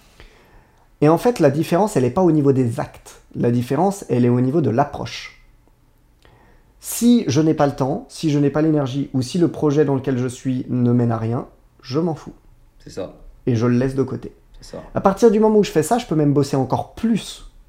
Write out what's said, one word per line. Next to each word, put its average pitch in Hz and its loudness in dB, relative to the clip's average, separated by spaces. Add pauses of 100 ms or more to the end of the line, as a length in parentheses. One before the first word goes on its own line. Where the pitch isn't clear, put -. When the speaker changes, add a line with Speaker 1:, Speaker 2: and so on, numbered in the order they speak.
(1040)
Speaker 1:
Et 147 6
en 165 4
fait, 240 0
la 147 4
différence, 170 0
elle 131 2
est 120 0
pas 180 0
au 175 4
niveau 143 2
des 123 -2
actes. - -16 (140)
La 123 -2
différence, 135 -2
elle 123 2
est 123 4
au 123 2
niveau 131 0
de 123 0
l'approche. - -6 (1400)
Si 233 2
je 135 2
n'ai 156 4
pas 151 2
le 139 -2
temps, 147 -4
si - -4
je 143 2
n'ai 143 2
pas 151 0
l'énergie, 143 -2
ou 131 0
si 151 -6
le 170 2
projet 151 2
dans 139 0
lequel 131 -2
je 127 -2
suis 127 -6
ne 123 0
mène 120 2
à 113 -4
rien, 113 -4 (360)
je 131 -6
m'en 165 -2
fous. - -16 (460)
Speaker 2:
C'est - -20
ça. - -12 (320)
Speaker 1:
Et 127 2
je 113 0
le 123 2
laisse 131 -2
de 135 0
côté. 123 -10 (280)
Speaker 2:
C'est - -20
ça. - -14 (120)
Speaker 1:
À 185 -4
partir 196 4
du 214 4
moment 220 4
où 202 6
je - -4
fais 156 2
ça, 233 0
je 233 -8
peux - -4
même 147 4
bosser 139 0
encore 131 -2
plus - -4 (180)